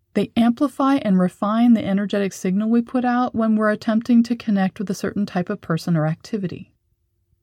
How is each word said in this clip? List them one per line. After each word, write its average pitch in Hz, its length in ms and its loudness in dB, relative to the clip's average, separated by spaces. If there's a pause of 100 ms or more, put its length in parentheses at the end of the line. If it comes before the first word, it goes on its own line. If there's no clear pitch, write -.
(160)
They - 200 -2
amplify 269 600 2
and 202 220 2
refine 220 580 2
the 208 100 0
energetic 196 480 -2
signal 202 360 -2
we 233 120 4
put 240 240 -2
out 247 280 0
when 220 220 0
we're 214 160 2
attempting 233 520 2
to 233 120 -4
connect 196 440 -2
with 196 100 -6
a 202 40 -2
certain 202 320 -4
type 180 240 -4
of 208 120 -6
person 170 340 -2
or 151 100 2
activity. 185 680 -6 (680)